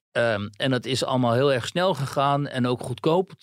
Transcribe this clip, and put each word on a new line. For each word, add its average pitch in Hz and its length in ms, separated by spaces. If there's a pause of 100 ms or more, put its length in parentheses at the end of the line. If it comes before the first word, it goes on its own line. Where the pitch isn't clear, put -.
(160)
Ehm, 110 320 (100)
en 135 140
dat 123 140
is 123 200
allemaal 123 280
heel 135 200
erg 120 140
snel 185 260
gegaan 143 540
en 123 200
ook 123 140
goedkoop, 160 500 (120)